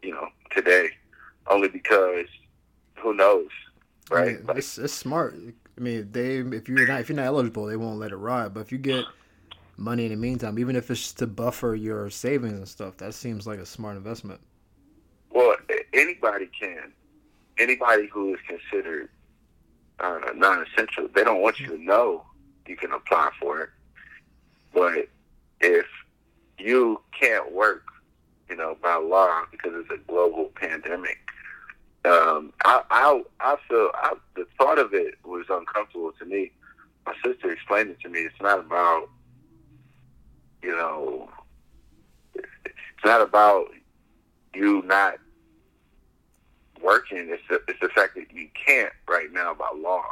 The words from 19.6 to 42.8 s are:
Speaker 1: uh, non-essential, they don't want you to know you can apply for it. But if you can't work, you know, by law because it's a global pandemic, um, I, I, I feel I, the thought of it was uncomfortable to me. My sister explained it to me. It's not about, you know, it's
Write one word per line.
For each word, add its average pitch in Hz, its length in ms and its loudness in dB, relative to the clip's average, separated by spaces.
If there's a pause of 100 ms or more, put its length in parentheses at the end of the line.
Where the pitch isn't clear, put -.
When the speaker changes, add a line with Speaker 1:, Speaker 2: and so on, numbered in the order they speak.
Speaker 1:
uh, 90 180 -4 (160)
non-essential, 95 800 0
they - 100 6
don't 110 160 2
want 110 180 2
you 135 100 -12
to - 140 -10
know 101 420 2 (420)
you 90 100 -16
can - 160 -8
apply 73 380 0 (100)
for 73 220 -4
it. - 80 -10 (1040)
But 87 340 2 (520)
if 87 260 4 (720)
you 113 420 2 (180)
can't 110 340 2
work, 101 300 0 (680)
you 90 80 -10
know, 80 260 -6
by 87 140 2
law 85 540 4
because - 240 -8
it's 82 160 -12
a 80 160 -10
global 82 480 0
pandemic, 87 640 -8 (840)
um, 80 480 4 (120)
I, 120 260 6
I, 131 320 6 (180)
I 139 160 0 (120)
feel 110 260 4
I, - 180 -2 (240)
the 90 100 -8 (120)
thought 147 200 6
of 107 160 2
it 92 200 0 (100)
was 87 240 -10
uncomfortable 87 720 -4
to - 40 -14
me. 92 280 -4 (520)
My - 100 -6 (100)
sister - 260 -2
explained 101 400 0
it 85 120 -16
to 85 60 -14
me. 85 120 -6
It's 80 200 -8
not 98 200 2
about, 85 480 0 (1500)
you 90 140 -6
know, 78 520 -6 (1080)
it's - 680 -16